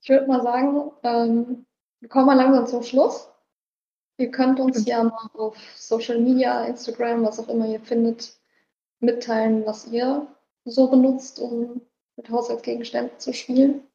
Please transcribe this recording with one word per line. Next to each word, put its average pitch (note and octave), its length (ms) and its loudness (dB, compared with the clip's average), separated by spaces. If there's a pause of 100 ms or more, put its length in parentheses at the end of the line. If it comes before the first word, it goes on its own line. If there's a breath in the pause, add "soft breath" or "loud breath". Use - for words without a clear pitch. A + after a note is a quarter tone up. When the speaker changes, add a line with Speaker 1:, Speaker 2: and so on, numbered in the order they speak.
Speaker 1:
ich - 80 -20
würd C4+ 180 4
mal B3+ 140 2
sagen, C4+ 500 -2 (120)
ähm, A#3 640 0 (360)
wir A#3 80 -20
kommen C4 160 4
mal C#4 100 6
langsam B3+ 320 4
zum A#3+ 160 -6
Schluss. - 460 0 (880)
Ihr A#3+ 140 -4
könnt C4 280 2
uns C4 220 0
Speaker 2:
Mhm. G#3 40 0
Speaker 1:
ja A#3 180 0
mal A3+ 300 -4
auf A3 240 -8 (180)
Social A#3 440 -4
Media, B3 460 2
Instagram, A#3 580 -4
was G#3+ 160 -2
auch A3+ 100 -10
immer A3+ 180 -2
ihr A3 120 -6
findet, A#3 580 -4 (640)
mitteilen, A3+ 680 0
was G#3+ 220 -8
ihr B3+ 400 -4 (380)
so B3+ 240 2
benutzt, C4 500 2
um A#3+ 420 -6 (340)
mit - 140 -20
Haushaltsgegenständen A#3 920 -6
zu B3+ 140 -8
spielen. C4+ 480 2 (140)